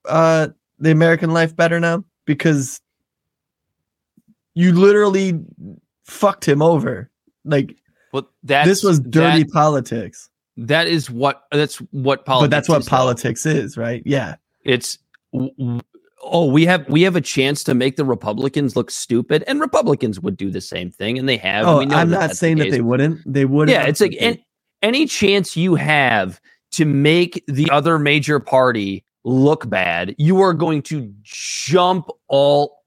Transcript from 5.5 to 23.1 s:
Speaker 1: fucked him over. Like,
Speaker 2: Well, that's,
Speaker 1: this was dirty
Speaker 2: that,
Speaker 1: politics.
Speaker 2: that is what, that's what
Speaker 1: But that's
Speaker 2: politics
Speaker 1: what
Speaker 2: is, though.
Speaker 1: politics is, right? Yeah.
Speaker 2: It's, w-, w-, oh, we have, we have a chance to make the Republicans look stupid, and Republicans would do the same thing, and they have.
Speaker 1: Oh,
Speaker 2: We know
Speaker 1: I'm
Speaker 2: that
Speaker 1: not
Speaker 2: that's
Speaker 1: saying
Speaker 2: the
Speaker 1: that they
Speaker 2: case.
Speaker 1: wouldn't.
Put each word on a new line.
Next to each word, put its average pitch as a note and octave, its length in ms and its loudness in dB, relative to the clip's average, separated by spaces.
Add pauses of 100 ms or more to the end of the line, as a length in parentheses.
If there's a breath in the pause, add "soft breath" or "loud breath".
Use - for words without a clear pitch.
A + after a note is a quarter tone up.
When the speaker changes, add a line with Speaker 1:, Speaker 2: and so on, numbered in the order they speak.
Speaker 1:
fucked - 420 -2
him D3 140 2
over. C3 480 0 (360)
Like, C#3+ 300 -2 (360)
Speaker 2:
Well, C3+ 180 -8 (140)
that's, C#3 240 2
Speaker 1:
this F#3+ 160 2
was F3 160 4
dirty D3 440 2
Speaker 2:
that, - 80 -4
Speaker 1:
politics. B2+ 800 -2 (280)
Speaker 2:
that D3 300 0
is E3 220 -2
what, C3 420 -2
that's D3 260 -2 (140)
what C3+ 340 -2
Speaker 1:
But C3 240 2
that's D3 180 0
Speaker 2:
politics - 20 0
Speaker 1:
what D3+ 100 2
Speaker 2:
is, B2+ 60 -4
though. - 40 -12
Speaker 1:
politics B2+ 560 -2
is, C#3 320 -4
right? A#2 280 -8
Yeah. C3 300 -4 (280)
Speaker 2:
It's, - 360 -4 (340)
w-, C3 240 -6
w-, A#2+ 240 -6 (400)
oh, E3+ 240 0
we D3 200 4
have, F3 220 0
we D3 140 2
have F3+ 140 4
a D#3+ 60 2
chance C3+ 440 -2
to - 80 0
make B2+ 220 0
the D3 100 -2
Republicans B2+ 680 -4
look A#2+ 160 -2
stupid, B2+ 560 -2
and C#4 120 -4
Republicans C#3+ 600 -2
would F3 180 -6
do G2 140 -6
the F#2 100 -8
same F2 300 -10
thing, A2+ 260 -6
and C3 100 -6
they B2 100 0
have. G2 300 -4
Speaker 1:
Oh, D3+ 120 4
Speaker 2:
We C3+ 80 0
know D3 100 0
Speaker 1:
I'm E3+ 140 2
Speaker 2:
that F#3 80 0
Speaker 1:
not E3 80 -2
Speaker 2:
that's - 120 -8
Speaker 1:
saying E3 180 0
Speaker 2:
the D3+ 80 0
Speaker 1:
that F#2+ 60 -2
they C3+ 60 0
Speaker 2:
case. A#2+ 60 -2
Speaker 1:
wouldn't. C#3 500 -2